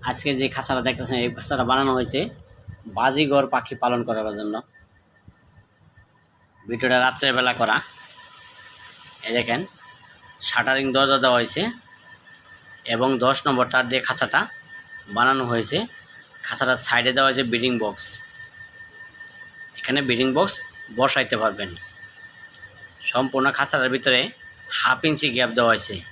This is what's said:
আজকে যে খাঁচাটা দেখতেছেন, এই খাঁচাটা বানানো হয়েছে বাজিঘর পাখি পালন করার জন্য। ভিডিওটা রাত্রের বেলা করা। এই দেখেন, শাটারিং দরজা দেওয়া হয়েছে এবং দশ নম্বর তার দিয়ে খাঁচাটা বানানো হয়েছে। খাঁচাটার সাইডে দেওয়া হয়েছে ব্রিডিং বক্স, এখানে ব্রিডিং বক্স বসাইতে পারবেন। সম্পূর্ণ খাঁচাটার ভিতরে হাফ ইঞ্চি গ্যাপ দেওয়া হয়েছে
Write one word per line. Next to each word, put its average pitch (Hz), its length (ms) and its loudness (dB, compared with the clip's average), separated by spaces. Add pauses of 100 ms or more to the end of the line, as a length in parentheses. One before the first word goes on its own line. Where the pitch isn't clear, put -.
আজকে 127 280 -2
যে 131 180 0
খাঁচাটা 131 320 -2
দেখতেছেন, 131 380 -2
এই 120 40 0 (100)
খাঁচাটা 127 260 -2
বানানো 131 320 2
হয়েছে 127 240 -2 (760)
বাজিঘর 135 560 4
পাখি 127 300 -2
পালন 123 260 2
করার 110 180 -2 (100)
জন্য। 104 180 -6 (2000)
ভিডিওটা 123 400 2
রাত্রের 131 300 2
বেলা 127 260 2
করা। 110 160 4 (1500)
এই 113 100 -4
দেখেন, 120 240 0 (880)
শাটারিং 131 440 2
দরজা 135 320 4
দেওয়া 123 140 6
হয়েছে 120 240 0 (1300)
এবং 123 140 2 (160)
দশ 131 120 4 (100)
নম্বর 127 260 2
তার 127 160 4
দিয়ে 123 180 0
খাঁচাটা 135 340 0 (760)
বানানো 131 340 4
হয়েছে। 117 280 0 (680)
খাঁচাটার 127 400 0
সাইডে 120 300 2
দেওয়া 135 120 6
হয়েছে 131 220 2
ব্রিডিং 120 220 2 (100)
বক্স, 101 220 -4 (1700)
এখানে 135 300 0
ব্রিডিং 127 300 2
বক্স 196 180 2 (420)
বসাইতে 127 460 2
পারবেন। 101 280 -2 (1400)
সম্পূর্ণ 131 340 0 (120)
খাঁচাটার 135 360 2
ভিতরে 127 260 4 (580)
হাফ 127 300 2
ইঞ্চি 151 180 4 (100)
গ্যাপ 123 220 2
দেওয়া 117 140 6
হয়েছে 104 240 0 (140)